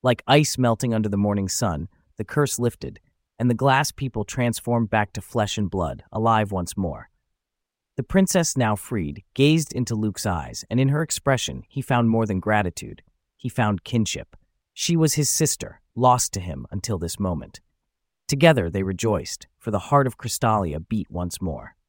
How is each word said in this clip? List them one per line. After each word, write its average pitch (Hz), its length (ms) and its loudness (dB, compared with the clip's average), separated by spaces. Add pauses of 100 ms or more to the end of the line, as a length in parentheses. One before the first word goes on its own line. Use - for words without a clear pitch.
Like 123 240 2
ice 143 300 4
melting 120 380 2
under 110 140 0
the 98 100 0
morning 101 300 2
sun, 85 400 -2 (280)
the 107 80 -6
curse - 340 -2
lifted, 120 420 -4 (380)
and 123 120 2
the 120 40 4
glass 131 360 2
people 117 340 -6
transformed 120 640 -2
back 107 240 0
to 104 80 -6
flesh 107 380 -2
and 98 120 -2
blood, 87 420 -4
alive 110 400 2
once 90 240 -4
more. 85 340 -6 (840)
The 139 60 -6
princess, 190 540 2
now 110 200 2
freed, 80 480 -6 (100)
gazed 151 380 4
into 117 220 -2
Luke's 107 300 -4
eyes, 87 460 -4
and 120 100 2
in 135 80 4
her 147 140 0
expression, - 680 -2
he 135 140 -8
found 120 260 2
more 113 160 4
than 101 160 -2
gratitude. 104 600 -2 (340)
He - 120 -8
found 107 360 0
kinship. - 520 -4 (360)
She - 240 -2
was 156 180 4
his 147 140 0
sister, - 540 -2 (120)
lost 123 380 4
to 101 80 -4
him 71 300 -10
until 98 280 -4
this 85 220 -6
moment. 87 400 -4 (680)
Together 139 440 4
they 95 120 0
rejoiced, 95 640 -2 (100)
for - 120 -8
the 104 80 -2 (120)
heart 139 160 4
of 123 100 -4
Crystalia 104 720 0
beat 110 220 -4
once 87 320 -6
more. 80 340 -10 (120)